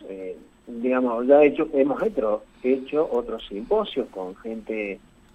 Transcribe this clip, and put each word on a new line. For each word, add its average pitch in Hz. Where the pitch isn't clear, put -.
eh, 92
digamos, 123
ya 143
hecho, 151
hemos 135
hecho, 110
hecho 135
otros 117
simposios 131
con 95
gente 110